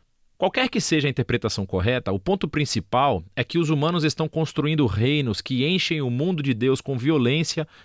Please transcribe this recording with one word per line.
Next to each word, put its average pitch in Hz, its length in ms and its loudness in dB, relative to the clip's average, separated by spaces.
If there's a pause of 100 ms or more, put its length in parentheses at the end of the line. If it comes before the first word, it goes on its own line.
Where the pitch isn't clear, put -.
(380)
Qualquer 247 300 0
que 220 140 0
seja 151 260 2
a - 20 2
interpretação 113 560 -2
correta, 98 460 0
o 98 80 0
ponto 190 280 -2
principal 127 760 0 (120)
é 120 80 -2
que - 140 -4
os 160 120 0
humanos 156 340 2
estão 156 240 0
construindo 156 580 0
reinos 117 560 0
que 131 240 -2
enchem 170 360 0
o 127 80 -2
mundo 147 340 -2
de 139 100 0
Deus 131 280 2
com 135 160 -4
violência 147 680 2 (180)